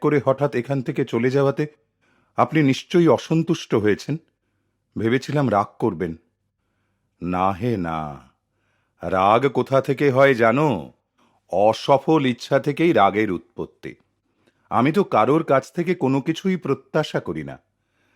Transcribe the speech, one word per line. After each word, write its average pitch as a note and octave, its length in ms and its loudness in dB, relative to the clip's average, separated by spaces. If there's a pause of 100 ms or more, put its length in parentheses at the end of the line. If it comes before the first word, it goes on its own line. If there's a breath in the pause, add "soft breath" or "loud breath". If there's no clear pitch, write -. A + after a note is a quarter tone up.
করে D3 240 2
হঠাৎ C#3 300 0
এখান C3 280 -4
থেকে C#3 220 -4
চলে B2 260 -2
যাওয়াতে C#3 360 0 (680)
আপনি D3 260 2
নিশ্চয়ই D#3 460 2
অসন্তুষ্ট D#3+ 680 0
হয়েছেন। G#2+ 420 0 (840)
ভেবেছিলাম B2+ 540 -2
রাগ G2+ 140 2 (120)
করবেন।" F2 380 -4 (1040)
"না F2+ 300 -2
হে A2 240 -4
না, D#2+ 440 -6 (840)
রাগ G2 460 2
কোথা C3 320 0
থেকে C#3+ 300 0
হয় C3+ 240 6
জানো? A2+ 580 0 (560)
অসফল C3 800 2
ইচ্ছা B2+ 320 0
থেকেই D#3 340 0
রাগের G2+ 380 2
উৎপত্তি। D#2+ 640 -10 (760)
আমি B2 220 2
তো G3+ 120 2
কারোর C3+ 400 2
কাছ C3+ 280 0
থেকে E3+ 220 -4
কোনো C#3 260 -2
কিছুই F3+ 360 -4
প্রত্যাশা D3 640 -4
করি D#2 240 -8
না, C2 140 -14 (580)